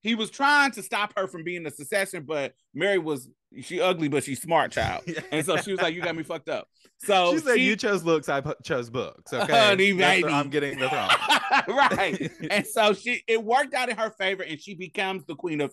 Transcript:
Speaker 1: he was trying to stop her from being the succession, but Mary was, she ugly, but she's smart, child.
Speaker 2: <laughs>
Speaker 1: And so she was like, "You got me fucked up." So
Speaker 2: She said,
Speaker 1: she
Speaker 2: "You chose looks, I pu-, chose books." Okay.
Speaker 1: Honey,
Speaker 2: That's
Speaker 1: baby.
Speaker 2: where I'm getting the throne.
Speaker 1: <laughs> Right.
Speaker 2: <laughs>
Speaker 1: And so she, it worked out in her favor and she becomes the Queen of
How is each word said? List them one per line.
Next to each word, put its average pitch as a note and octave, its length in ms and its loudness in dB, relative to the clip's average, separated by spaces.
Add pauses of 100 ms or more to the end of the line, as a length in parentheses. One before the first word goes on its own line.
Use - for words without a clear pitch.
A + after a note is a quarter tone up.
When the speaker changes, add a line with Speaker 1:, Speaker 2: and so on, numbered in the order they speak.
Speaker 1:
he A3 140 -2
was G#3+ 160 -4
trying C#4 420 4
to G3 100 -12
stop G#3 340 -4
her F#3+ 100 -2
from F3+ 180 -10
being F3 180 -8
the D3+ 80 -8
succession, D3 560 -4
but C#3+ 280 -4 (200)
Mary F#3+ 240 2
was, D3 300 -4 (340)
she D#3 180 -6
ugly, E3 280 2
but C#3 160 0
she's C3+ 180 -6
smart, D#3 300 2
child. F#2+ 320 -4 (140)
Speaker 2:
<laughs> - 140 -10
Speaker 1:
And D#3 120 -2
so F3+ 140 0
she F#3 120 -4
was F3+ 100 -2
like, E3 140 0
"You F3 80 -10
got E3 140 -4
me D#3+ 60 -6
fucked D#3+ 260 -10
up." B2+ 200 -6 (300)
So F3+ 340 4
Speaker 2:
She - 60 4
said, B3+ 180 2
Speaker 1:
she B3+ 80 4
Speaker 2:
"You G#3+ 120 2
chose G3+ 280 0
looks, D#3+ 240 2
I C#3 120 2
pu-, D3 140 -4 (100)
chose B2 260 -4
books." A2+ 420 -8
Okay. C#3 200 0 (160)
Speaker 1:
Honey, G3 240 4
Speaker 2:
That's F#3 240 4
Speaker 1:
baby. F3 80 2
Speaker 2:
where D3+ 100 0
I'm C#3+ 160 0
getting C#3 280 -2
the C3 100 0
throne. G#2+ 260 -2
Speaker 1:
<laughs> - 40 4 (500)
Right. F#3+ 640 0 (100)
Speaker 2:
<laughs> D#3+ 100 -6
Speaker 1:
And G3 160 0
so G#3+ 280 4
she, A#3+ 340 -4
it A3+ 140 2
worked B3+ 320 0
out B3+ 160 -2
in G#3+ 60 -6
her A3 140 -2
favor F#3+ 320 -2
and D#3+ 180 -8
she G3 140 -14
becomes F#3 520 -6
the E3 80 -10
Queen D3+ 260 -4
of C#3 120 -2